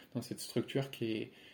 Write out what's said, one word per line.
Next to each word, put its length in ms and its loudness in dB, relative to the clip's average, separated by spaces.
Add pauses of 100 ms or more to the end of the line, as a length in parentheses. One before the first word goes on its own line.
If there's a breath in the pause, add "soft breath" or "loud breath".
(160 loud breath)
dans 80 2
cette 160 -4
structure 500 2
qui 220 0
est, 200 0 (220 soft breath)